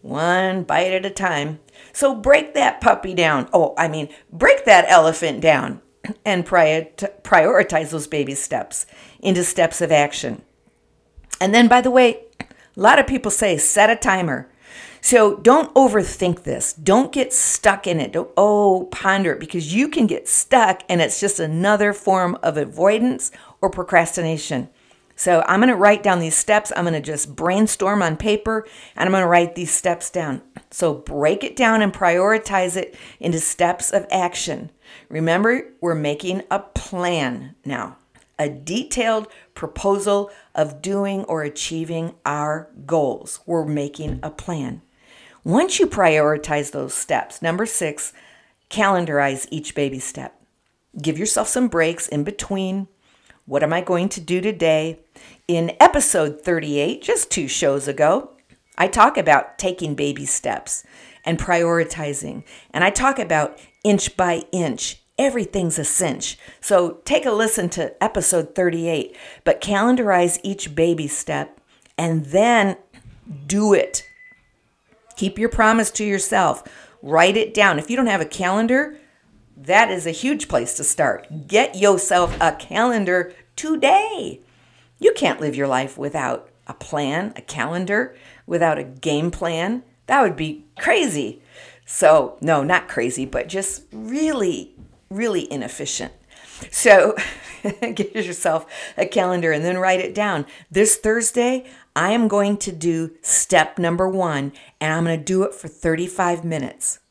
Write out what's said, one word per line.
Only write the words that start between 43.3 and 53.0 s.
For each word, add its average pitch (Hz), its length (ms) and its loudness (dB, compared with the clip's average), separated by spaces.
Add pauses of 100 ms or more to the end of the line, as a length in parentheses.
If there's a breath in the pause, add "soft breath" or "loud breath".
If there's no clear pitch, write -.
We're 165 220 -2
making 147 560 -6
a 151 80 -8
plan. 147 500 -8 (640 soft breath)
Once 311 340 0
you 392 80 4
prioritize 151 840 2
those 135 240 -8
steps, - 480 -6
number 175 240 -2
six, 156 480 -6 (560 soft breath)
calendarize 156 800 0
each 156 240 -10
baby 135 240 -4
step. - 420 -12 (600)
Give 151 180 -4
yourself 214 300 -2
some 247 200 0
breaks 165 400 -2
in 147 160 -2
between. 196 640 -6 (580 soft breath)